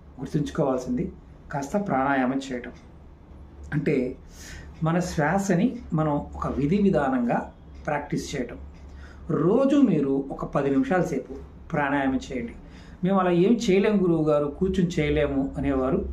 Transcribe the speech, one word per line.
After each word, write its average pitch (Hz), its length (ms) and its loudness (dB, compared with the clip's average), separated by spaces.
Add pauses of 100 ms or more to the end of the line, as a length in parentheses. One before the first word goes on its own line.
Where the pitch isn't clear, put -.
(200)
గుర్తుంచుకోవాల్సింది 143 920 -2 (400)
కాస్త 170 360 -4
ప్రాణాయామం 135 520 2 (120)
చేయటం. 120 180 -8 (1000)
అంటే 135 440 0 (680)
మన 160 160 2
శ్వాసని 175 800 0 (160)
మనం 156 200 2
ఒక - 340 -4
విధి 143 300 0
విధానంగా 143 760 2 (340)
ప్రాక్టీస్ 147 500 -4
చేయటం. 123 200 -6 (760)
రోజు 226 460 4
మీరు 147 540 4
ఒక - 140 -6
పది 139 260 0
నిమిషాల 139 320 2
సేపు 135 320 -4 (380)
ప్రాణాయామం 139 440 0
చేయండి. 120 360 -6 (520)
"మేము 196 140 4
అలా 180 120 4
ఏం 175 220 6
చేయలేము 208 440 4
గురువు 170 280 4
గారు, 147 200 4
కూర్చుని 185 440 0
చేయలేము" 147 680 0
అనేవారు 139 540 0